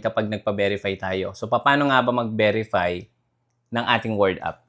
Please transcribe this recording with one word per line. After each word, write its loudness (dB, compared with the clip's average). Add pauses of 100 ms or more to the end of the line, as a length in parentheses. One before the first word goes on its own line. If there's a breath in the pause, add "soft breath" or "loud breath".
kapag -2
nagpa-verify -2
tayo. -4
So, -10
paano 2
nga 4
ba 2
mag-verify 0 (720)
ng -2 (100)
ating -2
World 2
app? -8